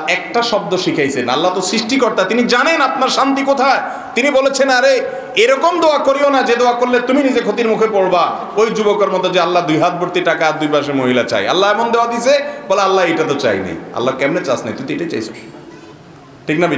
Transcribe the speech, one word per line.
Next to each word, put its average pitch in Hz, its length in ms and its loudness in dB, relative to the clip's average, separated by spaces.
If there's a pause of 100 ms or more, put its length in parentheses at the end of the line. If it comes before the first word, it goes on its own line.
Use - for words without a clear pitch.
একটা 220 340 -2
শব্দ 185 340 -2
শিখাইছেন। 139 520 -2
আল্লাহ 160 260 0
তো 190 60 -2
সৃষ্টিকর্তা, 220 640 0
তিনি 226 200 0
জানেন 277 360 2
আপনার 262 280 0
শান্তি 269 340 0
কোথায়। 269 380 2 (340)
তিনি 254 160 2
বলেছেন, 269 400 2
"আরে 254 300 4 (360)
এরকম 269 440 2
দোয়া 311 180 4
করিও 277 320 2
না 269 120 2
যে 233 140 0
দোয়া 247 160 2
করলে 247 280 0
তুমি 262 220 2
নিজে 240 180 2
ক্ষতির 208 280 0
মুখে 220 240 2
পড়বা।" 180 460 2 (180)
ওই 220 140 2
যুবকের 202 400 0
মতো 185 180 -2
যে 175 120 0
আল্লাহ 175 260 0
দুই 156 120 2
হাত 170 140 2
ভর্তি 175 280 -2
টাকা 165 260 0
আর 156 60 2
দুই 151 160 -4
পাশে 147 240 0
মহিলা 127 300 2
চাই, 110 260 -2
আল্লাহ 185 220 2
এমন 226 200 0
দোয়া 233 160 2
দিছে, 254 320 2 (300)
বলে, 196 120 2
"আল্লাহ 190 240 2
এটা 165 200 0
তো 143 100 -2
চাই 113 240 0
নাই।" 92 180 -6 (180)
আল্লাহ 123 220 -2
কেমনে 156 280 -2
চাস 127 200 -2
নাই? 110 120 -6
তুই 135 100 -10
তো 151 80 -6
এটাই 165 160 -6
চাইছ, 113 200 -6 (1160)
ঠিক 156 120 -2
না? 175 200 2